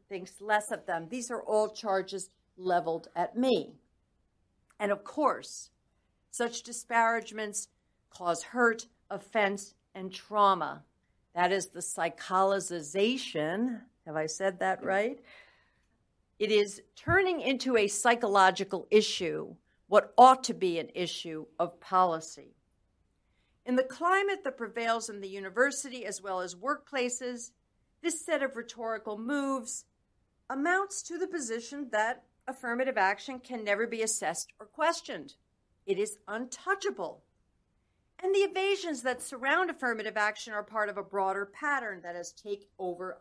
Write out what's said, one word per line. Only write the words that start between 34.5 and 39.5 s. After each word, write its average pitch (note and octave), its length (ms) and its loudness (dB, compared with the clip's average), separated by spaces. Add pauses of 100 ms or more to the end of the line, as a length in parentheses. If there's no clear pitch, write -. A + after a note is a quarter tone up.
or G#3+ 60 -18
questioned. D4+ 720 -2 (500)
It F#3+ 140 0
is G#3+ 180 -4 (100)
untouchable. B3 960 -6 (960)
And F#4+ 160 0
the G4 60 6
evasions F#4+ 640 0
that B3+ 180 -2
surround C#4+ 480 0